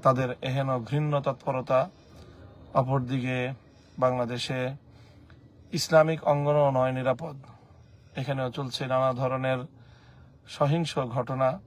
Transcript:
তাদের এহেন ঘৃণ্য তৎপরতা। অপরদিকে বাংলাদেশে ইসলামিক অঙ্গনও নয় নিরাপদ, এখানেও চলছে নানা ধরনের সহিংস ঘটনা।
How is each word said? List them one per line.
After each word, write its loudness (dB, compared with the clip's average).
তাদের 2
এহেন -2
ঘৃণ্য 0
তৎপরতা। 0
অপরদিকে 0
বাংলাদেশে 0
ইসলামিক 4
অঙ্গনও 4
নয় 2
নিরাপদ, -2
এখানেও -4
চলছে -6
নানা 2
ধরনের -2
সহিংস 0
ঘটনা। 0